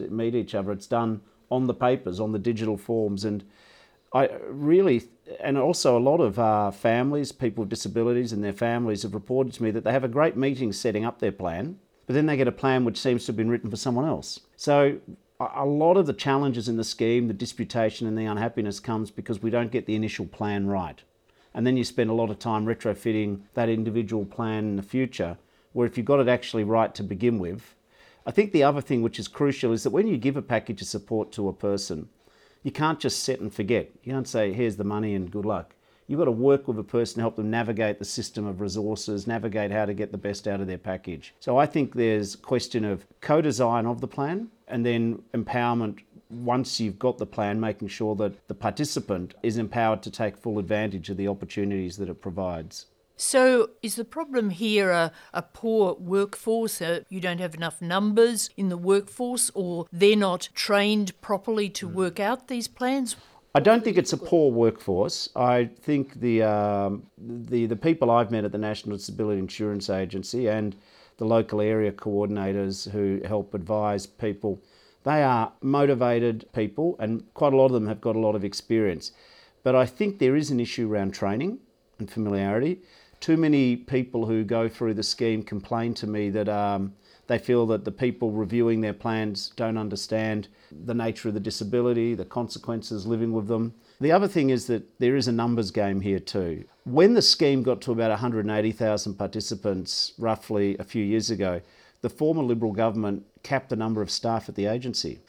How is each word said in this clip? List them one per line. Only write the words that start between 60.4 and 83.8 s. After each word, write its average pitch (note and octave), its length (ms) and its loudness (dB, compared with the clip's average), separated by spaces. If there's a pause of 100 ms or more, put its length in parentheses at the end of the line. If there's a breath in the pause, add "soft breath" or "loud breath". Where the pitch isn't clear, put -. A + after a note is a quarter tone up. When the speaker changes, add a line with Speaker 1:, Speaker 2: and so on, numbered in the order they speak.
Speaker 2:
trained G3+ 640 2
properly G#3 480 -2
to - 180 -10
Speaker 1:
Mm. E3 60 -8
Speaker 2:
work F#3 260 0
out A3+ 280 0
these A#3+ 200 -6
plans? B3+ 480 -2 (380 loud breath)
Speaker 1:
I C#3+ 60 6
don't A3 240 6
think G3+ 140 2
it's - 160 2
a C#3+ 40 0
poor D3+ 340 4
workforce. A2 840 2
I B2 340 4 (100)
think C#3 400 -2
the, A2+ 220 2
um, G#2 640 2 (160)
the, A#2 480 -2
the A2+ 80 0
people D#3 340 2
I've A#2 220 4
met G#2+ 140 0
at G2 60 -2
the G#2 60 -6
National G#2+ 400 -4
Disability G#2 400 -4
Insurance G2+ 540 -4
Agency F#2+ 580 -2
and G#2+ 260 -2 (420 soft breath)
the A2 80 -4
local A2 360 2
area G#2+ 300 2
coordinators G2+ 960 -2
who G2 380 0
help G2+ 260 -4
advise G#2 540 -2
people, G2+ 520 -4 (440 soft breath)
they D3+ 180 2
are B2 300 2 (100)
motivated A#2+ 920 2
people, A#2+ 460 -2
and A2 380 -4
quite C#3+ 180 4
a C3 40 6
lot C3+ 100 8
of B2+ 60 4
them G#2+ 140 2
have G#2+ 140 -4
got A2 140 0
a A2+ 40 2
lot G#2+ 160 2
of G2 80 -2
experience. G2+ 680 0 (500 soft breath)
But B2+ 140 2
I B2+ 100 6
think G3+ 320 -2
there C3 180 4
is D3 140 0
an B2+ 100 0
issue A#2 320 -2
around G2 200 0
training A#2+ 480 -2 (400)
and A2+ 100 -8
familiarity. G#2+ 720 -2 (380 loud breath)
Too D#3+ 180 4
many C#3 400 4
people B2 480 -2